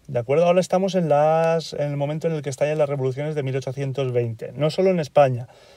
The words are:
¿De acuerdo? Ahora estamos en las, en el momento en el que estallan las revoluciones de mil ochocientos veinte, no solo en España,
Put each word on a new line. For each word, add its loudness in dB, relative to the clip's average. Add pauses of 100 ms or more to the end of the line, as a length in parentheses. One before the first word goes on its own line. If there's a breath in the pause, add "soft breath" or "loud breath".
¿De -4
acuerdo? 2
Ahora 4
estamos 0
en 2
las, 2
en -2
el -4
momento -4
en -2
el -6
que -6
estallan -2
las 2
revoluciones -4
de -2
mil -4
ochocientos -4
veinte, -4
no 0
solo 2
en 2
España, 4 (300 loud breath)